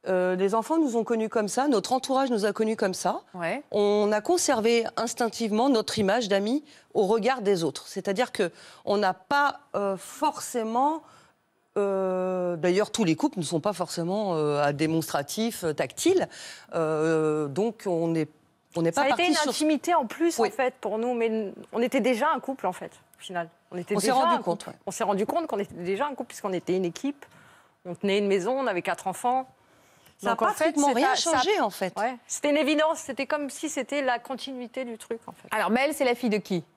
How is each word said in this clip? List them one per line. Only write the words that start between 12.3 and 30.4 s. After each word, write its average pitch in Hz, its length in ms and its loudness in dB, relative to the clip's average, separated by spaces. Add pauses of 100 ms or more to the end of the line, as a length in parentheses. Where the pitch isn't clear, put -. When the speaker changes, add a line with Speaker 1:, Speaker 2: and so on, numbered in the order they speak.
Speaker 1:
d'ailleurs, 180 340 2
tous 226 140 0
les 160 120 4
couples 285 220 -2
ne 165 60 -2
sont 160 160 -2
pas 208 120 0
forcément, 180 600 -2
euh, 147 280 2
à 147 100 4
démonstratif, 160 920 -2
euh, 156 100 0
tactile. 269 540 2 (460)
Euh, 156 760 2
donc, 202 380 -2
on 170 220 0
n'est, 160 200 0 (480)
on 170 60 0
n'est 165 100 2
pas 277 100 2
Speaker 3:
Ça 277 60 4
a - 20 4
été 247 60 4
Speaker 1:
parti 349 140 2
Speaker 3:
une 285 60 4
Speaker 1:
sur 302 140 2
Speaker 3:
intimité 302 440 0
en 285 120 2
plus, 330 320 0
Speaker 1:
Oui. 392 100 2
Speaker 3:
en - 40 -4
fait, 254 280 0
pour 214 180 -4
nous. 247 160 -2
Mais 226 120 0
n-, 220 260 -2 (200)
on 226 100 -2
était 254 180 2
déjà 247 340 2
un 254 60 -2
couple, 269 260 -6
en 180 60 0
fait, 170 200 -12 (260)
au - 40 -20
final. 170 260 -6 (240)
On 180 40 -8
était 180 180 -2
Speaker 1:
On 214 60 2
s'est 202 60 0
Speaker 3:
déjà 254 80 4
Speaker 1:
rendu 320 200 4
Speaker 3:
un 294 40 0
Speaker 1:
compte, 175 260 -4
Speaker 3:
couple. - 60 -12
Speaker 1:
ouais. - 160 -18
Speaker 3:
On 190 40 -6
s'est 220 140 -4
rendu 202 220 0
compte 320 220 -2
qu'on 214 100 -4
était - 160 -6
déjà 190 320 -2
un 285 80 -8
couple, 247 140 -10
puisqu'on - 240 -6
était 180 240 -2
une 185 80 0
équipe. 269 420 -6 (580)
On 180 100 -10
tenait 196 240 0
une 208 80 0
maison, 202 320 2
on 262 80 -2
avait 185 160 -2
quatre 180 240 -4
enfants. 247 400 -2 (720)
Speaker 1:
Ça 202 100 -4
n'a 233 40 2
Speaker 3:
Donc, 226 100 0